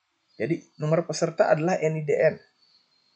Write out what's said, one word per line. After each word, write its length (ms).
Jadi 400
nomor 240
peserta 480
adalah 320
N 160
I 80
D 80
N. 200